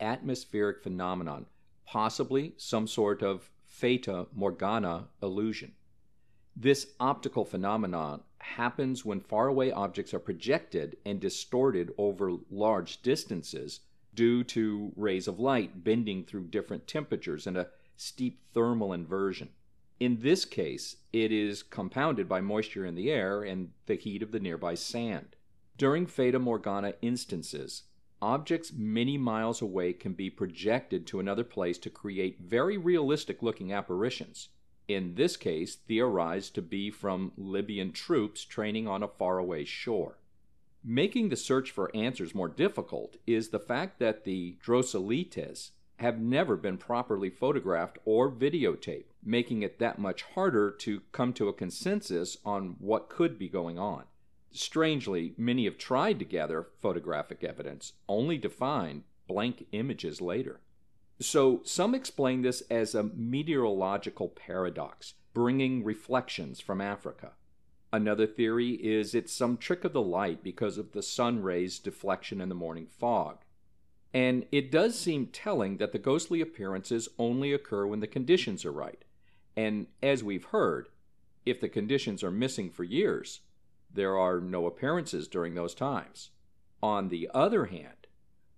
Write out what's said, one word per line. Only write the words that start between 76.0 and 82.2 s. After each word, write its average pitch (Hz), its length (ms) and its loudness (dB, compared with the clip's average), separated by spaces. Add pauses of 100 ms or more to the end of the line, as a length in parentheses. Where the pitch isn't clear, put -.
appearances 110 680 -4 (100)
only 127 340 2
occur 104 340 0
when 107 140 -2
the 107 60 -2
conditions 131 580 2
are 76 80 -4
right. - 320 -8 (500)
And 107 320 -2 (160)
as 135 220 2
we've 98 200 -2
heard, 92 440 2 (560)
if 123 160 0
the 101 80 -2
conditions 113 540 0